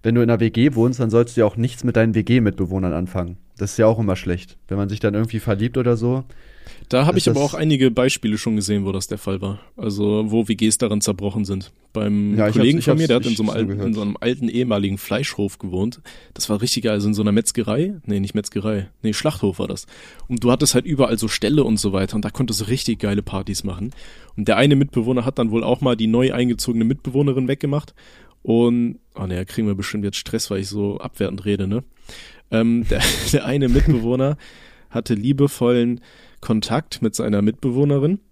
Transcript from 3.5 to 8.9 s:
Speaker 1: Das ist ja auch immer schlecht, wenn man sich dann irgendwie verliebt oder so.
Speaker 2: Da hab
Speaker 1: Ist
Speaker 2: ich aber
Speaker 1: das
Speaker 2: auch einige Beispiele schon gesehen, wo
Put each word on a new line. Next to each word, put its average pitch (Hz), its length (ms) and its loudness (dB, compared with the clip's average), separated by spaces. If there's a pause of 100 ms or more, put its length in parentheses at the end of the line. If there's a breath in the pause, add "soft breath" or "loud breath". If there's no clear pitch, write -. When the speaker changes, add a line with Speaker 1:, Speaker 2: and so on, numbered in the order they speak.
Speaker 1:
Das 101 140 -6
ist - 60 -6
ja 110 80 6
auch 110 120 4
immer 98 180 0
schlecht, - 420 -6 (100)
wenn 95 80 -4
man 101 120 -2
sich 104 120 -6
dann 101 140 0
irgendwie 113 260 -2
verliebt 110 380 -2
oder 120 180 2
so. 123 280 -2 (640 loud breath)
Speaker 2:
Da 135 180 2
hab 185 100 2
Speaker 1:
Ist 180 60 2
Speaker 2:
ich - 80 2
aber 147 100 2
Speaker 1:
das 143 140 0
Speaker 2:
auch - 0 -
einige 143 360 4
Beispiele 113 480 0
schon 113 180 -2
gesehen, 101 280 0
wo 98 80 -2